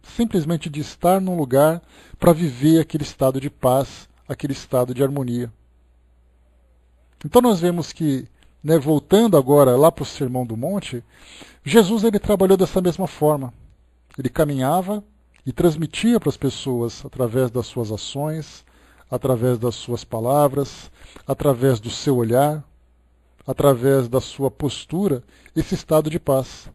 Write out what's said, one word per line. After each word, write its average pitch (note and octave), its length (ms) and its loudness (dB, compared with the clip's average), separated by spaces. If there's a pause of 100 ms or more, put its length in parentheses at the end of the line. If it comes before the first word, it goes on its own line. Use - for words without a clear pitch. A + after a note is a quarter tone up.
Simplesmente E3+ 680 -4
de D3 100 -10
estar F3+ 400 0
num F#3 160 -4
lugar D3+ 460 2 (360)
pra F3 140 4
viver D#3 480 2
aquele D#3 220 -2
estado C3 380 -2
de C#3 100 -8
paz, - 580 -2 (200)
aquele C#3 240 -6
estado B2+ 420 -2
de B2 80 -2
harmonia. B2 500 -4 (1700)
Então A#3 180 4
nós G#3+ 180 2
vemos F3 320 -2
que, C#3 340 -2 (360)
né, D#3 160 2
voltando D#3+ 580 2
agora C3 400 6
lá D3+ 160 6
pro - 120 -10
Sermão B2+ 420 -6
do A2+ 100 -8
Monte, C3 480 -8 (600)
Jesus, G3+ 400 4
ele G#3 140 2
trabalhou F#3+ 380 2
dessa F#3 240 0
mesma F3+ 260 -2
forma. C#3+ 460 -2 (640)
Ele B2+ 140 -4
caminhava E3 760 -2 (400)
e C3 80 -8
transmitia F3 680 0
pras D3 180 -2
pessoas B2 680 -6
através B2+ 460 -2
das A#2 160 -6
suas A2 260 -6
ações, D3+ 720 -10 (460)
através B2+ 480 0
das A#2 160 -4
suas - 300 -10
palavras, C3+ 840 -2 (360)
através C3 540 2
do A#2 100 -10
seu C3+ 260 -2
olhar, C3+ 480 0 (840)
através C3+ 600 2
da B2+ 120 0
sua C3+ 300 -6
postura, D3+ 720 -4 (320)
esse D#3+ 200 -2
estado D#3 340 0
de D#3+ 100 -4
paz. - 560 -4